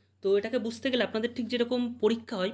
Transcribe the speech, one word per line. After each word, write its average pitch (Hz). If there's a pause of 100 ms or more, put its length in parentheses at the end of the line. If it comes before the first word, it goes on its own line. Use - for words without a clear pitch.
(220)
তো 196
এটাকে 226
বুঝতে 233
গেলে 247
আপনাদের 220
ঠিক 233
যেরকম 240
পরীক্ষা 226
হয়, 185